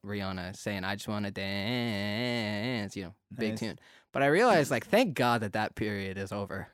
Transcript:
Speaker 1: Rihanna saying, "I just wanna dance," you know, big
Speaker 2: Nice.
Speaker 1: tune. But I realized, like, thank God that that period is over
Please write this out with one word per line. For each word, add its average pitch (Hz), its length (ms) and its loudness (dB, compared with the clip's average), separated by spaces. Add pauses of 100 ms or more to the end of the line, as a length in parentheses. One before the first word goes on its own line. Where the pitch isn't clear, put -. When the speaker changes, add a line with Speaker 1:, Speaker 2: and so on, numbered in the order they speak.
Speaker 1:
Rihanna 95 500 -4
saying, 98 280 -4
"I 95 100 0
just 101 140 -8
wanna 104 240 -2
dance," 107 1600 -2
you 98 100 -6
know, - 100 -12 (200)
big 110 180 -2
Speaker 2:
Nice. 107 60 -4
Speaker 1:
tune. 107 200 -6 (340)
But 131 80 2
I 139 60 6
realized, 180 420 6
like, 123 160 0
thank 208 300 4
God 120 260 4
that 101 120 -2
that 107 200 0
period 98 460 -2
is 95 120 -4
over 98 420 -6